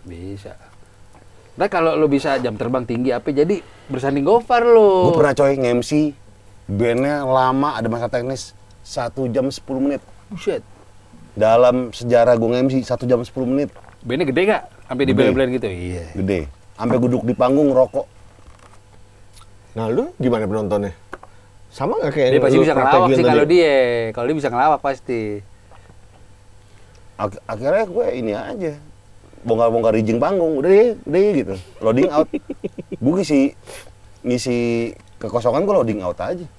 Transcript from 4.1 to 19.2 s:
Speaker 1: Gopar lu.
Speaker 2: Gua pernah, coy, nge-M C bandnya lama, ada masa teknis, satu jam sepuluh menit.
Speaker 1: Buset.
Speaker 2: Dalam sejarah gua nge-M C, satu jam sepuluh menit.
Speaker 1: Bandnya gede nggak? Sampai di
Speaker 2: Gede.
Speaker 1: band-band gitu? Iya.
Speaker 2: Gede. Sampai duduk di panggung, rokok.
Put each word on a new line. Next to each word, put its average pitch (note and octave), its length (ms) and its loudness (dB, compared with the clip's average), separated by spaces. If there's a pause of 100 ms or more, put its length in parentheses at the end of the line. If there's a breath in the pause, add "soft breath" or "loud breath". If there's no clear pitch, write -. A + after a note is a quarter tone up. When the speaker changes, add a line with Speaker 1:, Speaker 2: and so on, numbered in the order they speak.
Speaker 1:
Gopar A#3 400 2
lu. G3+ 480 6
Speaker 2:
Gua E3 80 2
pernah, D3 160 2
coy, C#3 240 2
nge-M B2 240 0
C D3+ 320 -2 (560)
bandnya B2+ 560 -2
lama, C3 480 2
ada A2 160 -4
masa A#2 160 -4
teknis, B2+ 480 -6 (240)
satu B2+ 480 -6
jam B2+ 240 -2
sepuluh - 320 -6
menit. C#3+ 160 -2 (320)
Speaker 1:
Buset. F3+ 320 -6 (720)
Speaker 2:
Dalam A#2+ 560 4
sejarah A#2+ 480 2
gua A#2 160 0
nge-M B2+ 160 0
C, C3 40 -2 (120)
satu B2 160 -4
jam B2 240 2
sepuluh C3 160 -6
menit. C3+ 320 -2 (240)
Speaker 1:
Bandnya C3+ 320 -4
gede C#3 160 0
nggak? G3+ 160 0 (240)
Sampai C3 160 -2
di B2+ 80 0
Speaker 2:
Gede. - 80 2
Speaker 1:
band-band C3 300 2 (100)
gitu? A2+ 80 -6
Iya. F2+ 360 -8 (120)
Speaker 2:
Gede. F#2+ 240 -2 (400)
Sampai A#2+ 160 -2
duduk A#2+ 320 0
di A#2+ 80 -2
panggung, C3+ 400 2
rokok. C3 320 0 (1700)